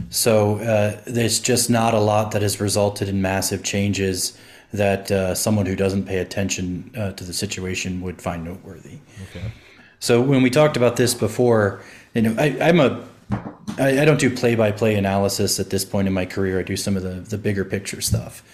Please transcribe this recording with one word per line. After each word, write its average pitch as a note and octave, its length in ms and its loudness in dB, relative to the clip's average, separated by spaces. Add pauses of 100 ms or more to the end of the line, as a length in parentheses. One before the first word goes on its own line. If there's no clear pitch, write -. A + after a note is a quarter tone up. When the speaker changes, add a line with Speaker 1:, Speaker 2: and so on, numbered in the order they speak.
Speaker 1:
So, G#2+ 520 2
uh, G#2 440 2
there's A#2 360 0
just - 280 0
not A#2 240 4
a A2 60 4
lot G#2+ 320 2
that G#2 100 -2
has G2+ 200 0
resulted G2+ 480 0
in G2 120 0
massive F#2+ 420 -2
changes G2 760 -2 (340)
that, G2 380 0
uh, F#2+ 240 0
someone G#2 320 0
who F#2+ 100 -2
doesn't F#2+ 280 0
pay F#2+ 140 -4
attention, F#2 760 -6
uh, G2 160 -4
to G2 120 -14
the F2 100 -12
situation F#2 680 -6
would F2+ 220 -10
find F2 220 -6
noteworthy. D#2 560 -16 (300)
Speaker 2:
Okay. G2 220 -10 (460)
Speaker 1:
So A#2+ 240 4
when C3 200 4
we B2+ 60 6
talked D3 280 4
about A#2+ 200 2
this A#2+ 160 2
before, A2 680 2 (320)
you A#2 80 2
know, A2 160 2
I, D3 240 0
I'm E3 180 6
a, A2 260 2 (680)
I, C3+ 240 2
I D3+ 60 4
don't D3 120 6
do B2+ 160 2
play-by-play A2 600 2
analysis G2 680 0
at F#2+ 80 -4
this G2 160 -2
point G2 240 0
in F#2+ 60 0
my F#2 100 0
career. F#2 340 -2
I F2+ 40 -2
do F#2+ 140 -4
some G2 200 -2
of F#2 60 -4
the, F#2 180 -8
the G#2+ 160 -8
bigger G2+ 300 -2
picture - 340 -6
stuff. - 420 -4 (120)